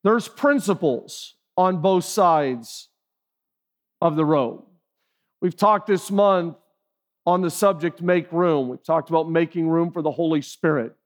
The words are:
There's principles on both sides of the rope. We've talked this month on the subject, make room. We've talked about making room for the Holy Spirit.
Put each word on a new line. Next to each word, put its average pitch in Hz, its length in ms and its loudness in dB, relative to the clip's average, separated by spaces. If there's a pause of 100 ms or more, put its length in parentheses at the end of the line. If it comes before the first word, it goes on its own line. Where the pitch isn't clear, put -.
There's 220 240 2
principles - 1040 -2 (220)
on 185 220 2
both 180 260 2
sides 147 840 -2 (1120)
of 165 160 2
the 156 80 0
rope. 143 420 -2 (800)
We've 175 80 -2
talked 208 320 2
this 190 240 -2
month 190 460 2 (680)
on 180 160 2
the 175 120 -2
subject, 170 500 -2
make 175 300 0
room. 165 360 0
We've 123 140 -12
talked 160 280 -2
about 165 200 0
making 165 380 0
room 165 240 0
for 170 100 -8
the 151 80 -2
Holy 160 320 -2
Spirit. 147 640 -4